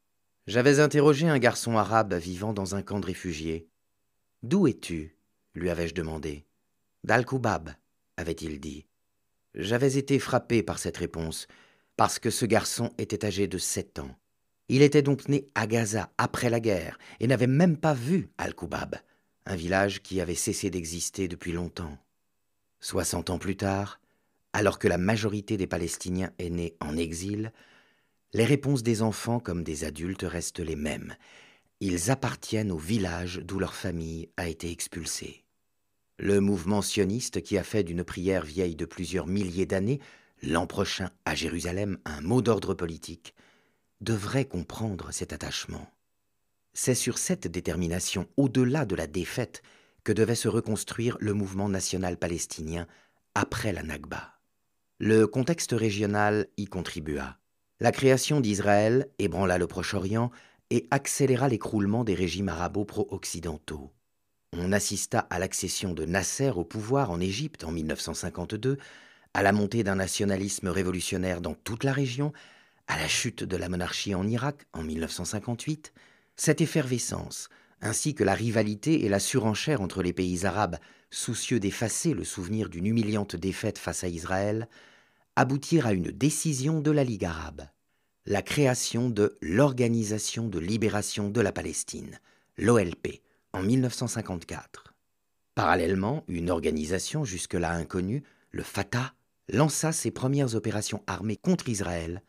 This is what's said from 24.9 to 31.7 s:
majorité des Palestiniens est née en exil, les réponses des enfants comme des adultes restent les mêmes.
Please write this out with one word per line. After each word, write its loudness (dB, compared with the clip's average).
majorité 0
des 0
Palestiniens -4
est -4
née -4
en -4
exil, -4
les 4
réponses 2
des 2
enfants 0
comme -4
des -4
adultes -6
restent -6
les -4
mêmes. -6